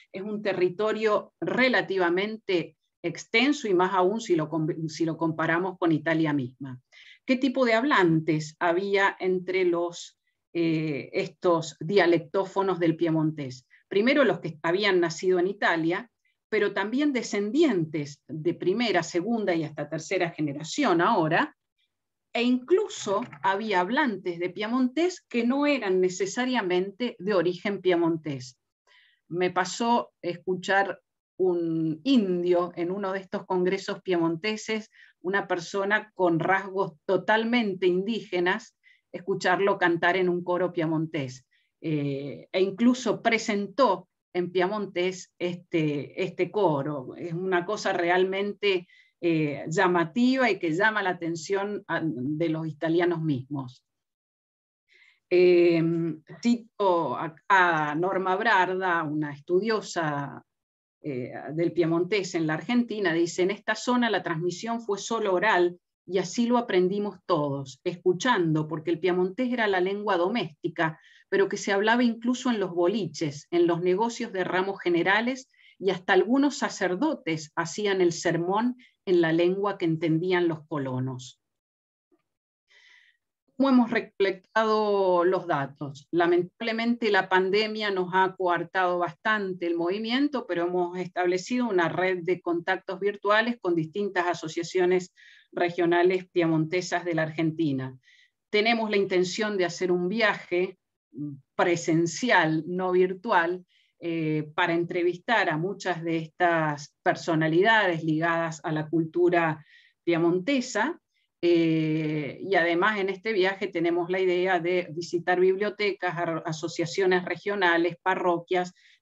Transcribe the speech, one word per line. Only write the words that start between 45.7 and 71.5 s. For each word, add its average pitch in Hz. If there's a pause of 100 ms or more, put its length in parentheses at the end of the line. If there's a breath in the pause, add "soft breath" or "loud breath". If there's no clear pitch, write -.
este 180
coro. 147
Es 165
una 180
cosa 202
realmente, 185 (380 soft breath)
eh, 156
llamativa 196
y 190
que 165
llama 214
la 185
atención 180
a, -
de 151
los 160
italianos 165
mismos. 131 (1400 soft breath)
Eh, 175 (600)
cito 185
a, 160 (140)
a 165
Norma 185
Brarda, 185
una 151
estudiosa, 170 (580)
eh, 127 (220)
del 165
piemontés 175
en 165
la 156
Argentina, 214
dice: 170
"En 190
esta 220
zona 240
la 185
transmisión 175
fue 202
solo 208
oral 180 (260)
y 180
así 180
lo 240
aprendimos 202
todos, 143
escuchando, 175
porque 160
el 165
piemontés 185
era 233
la 196
lengua 202
doméstica, 170 (300 loud breath)
pero 196
que 202